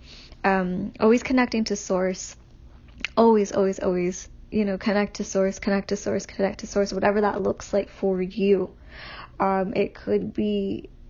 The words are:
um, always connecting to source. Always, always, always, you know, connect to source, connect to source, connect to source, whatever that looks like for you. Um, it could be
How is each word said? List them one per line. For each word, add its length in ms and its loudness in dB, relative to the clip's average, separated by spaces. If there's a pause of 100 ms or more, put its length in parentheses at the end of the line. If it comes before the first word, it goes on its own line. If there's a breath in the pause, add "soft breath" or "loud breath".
(440 loud breath)
um, 560 0
always 240 4
connecting 420 0
to 100 -2
source. 600 -4 (800)
Always, 380 6
always, 260 2
always, 500 -2 (220)
you 140 2
know, 120 -2
connect 380 0
to 80 -6
source, 340 0
connect 320 0
to 60 0
source, 300 -4
connect 340 -2
to 80 -12
source, 260 0
whatever 280 2
that 200 0
looks 300 -4
like 180 0
for 320 -2
you. 500 2 (680 loud breath)
Um, 340 2
it 200 0
could 400 -2
be 560 -2 (200)